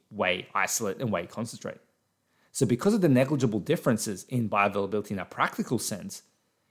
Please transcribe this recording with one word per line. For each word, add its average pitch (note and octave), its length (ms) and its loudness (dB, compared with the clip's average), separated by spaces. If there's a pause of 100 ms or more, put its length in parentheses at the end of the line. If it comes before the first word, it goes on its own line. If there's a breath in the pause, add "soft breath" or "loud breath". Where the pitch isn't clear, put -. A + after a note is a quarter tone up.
whey F#2 460 -2
isolate G2 440 -2
and A#2+ 120 -2
whey F2 160 -2
concentrate. - 520 -10 (720)
So - 140 2
because - 300 2
of G3+ 60 2
the F3 80 6
negligible B2+ 500 4
differences A2+ 640 0
in A#2+ 260 -2
bioavailability G2+ 600 0
in G2 80 -2
a F2+ 60 -6
practical - 520 -2
sense, G2 460 -6 (480)